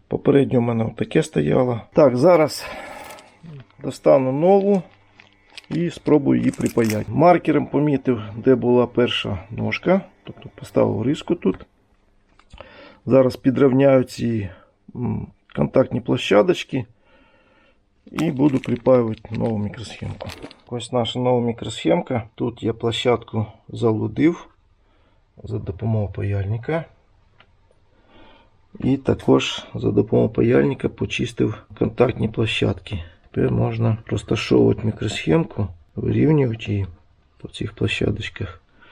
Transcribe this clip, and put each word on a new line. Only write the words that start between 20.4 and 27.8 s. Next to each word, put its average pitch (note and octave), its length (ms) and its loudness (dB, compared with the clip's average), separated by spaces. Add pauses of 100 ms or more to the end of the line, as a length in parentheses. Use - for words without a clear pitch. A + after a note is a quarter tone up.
Ось A#2+ 240 -10
наша B2 280 0
нова B2 220 2
мікросхемка. A#2+ 920 -2
Тут - 280 -6
я A2+ 100 -2
площадку A#2 720 -2 (240)
залудив A2+ 800 -2 (960)
за G#2+ 160 -8
допомогою A2 540 -4
паяльника. G2+ 720 -4 (1900)